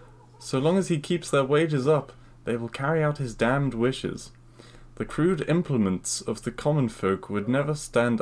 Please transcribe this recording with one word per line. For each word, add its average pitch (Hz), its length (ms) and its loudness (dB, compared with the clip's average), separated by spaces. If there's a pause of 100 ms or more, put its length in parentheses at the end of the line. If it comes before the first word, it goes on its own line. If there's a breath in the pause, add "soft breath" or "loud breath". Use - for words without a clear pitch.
(400 soft breath)
So - 200 -2
long 170 180 2
as 190 120 0
he 165 100 2
keeps 175 320 -4
their 139 120 4
wages 147 440 2
up, 151 240 2 (340 soft breath)
they 120 100 -2
will 117 140 -4
carry 151 340 -2
out 147 140 0
his 123 160 -6
damned 127 400 2
wishes. - 580 -2 (640 loud breath)
The 113 100 -4
crude 165 440 0
implements 120 720 0
of 110 220 -6
the 113 80 -4
common 147 380 0
folk 95 400 -2
would 101 200 -2
never 143 240 0
stand 120 480 0